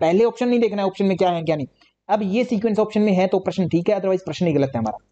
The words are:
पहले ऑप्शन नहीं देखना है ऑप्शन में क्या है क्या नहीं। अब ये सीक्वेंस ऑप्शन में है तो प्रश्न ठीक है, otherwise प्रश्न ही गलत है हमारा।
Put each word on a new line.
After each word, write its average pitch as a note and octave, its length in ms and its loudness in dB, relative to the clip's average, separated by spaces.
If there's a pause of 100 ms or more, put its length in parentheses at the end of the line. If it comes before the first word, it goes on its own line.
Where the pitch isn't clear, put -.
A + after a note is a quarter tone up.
पहले F3+ 240 4
ऑप्शन A#3 240 0
नहीं A#3+ 120 2
देखना G3+ 220 0
है G3 60 0
ऑप्शन G3 160 -4
में F#3+ 120 0
क्या F3+ 140 2
है E3+ 120 -2
क्या D#3 140 0
नहीं। C#3+ 100 -4 (420)
अब G#3 140 2
ये G#3 220 0
सीक्वेंस G#3+ 340 -2
ऑप्शन G#3+ 220 0
में G#3 120 2
है F#3 140 2
तो F#3+ 120 0
प्रश्न F#3 300 -4
ठीक E3+ 200 0
है, G#3 60 4
otherwise F#3+ 300 -2
प्रश्न E3 220 -4
ही D#3+ 60 2
गलत C#3 220 0
है A#2+ 40 -4
हमारा। A2 200 -4 (140)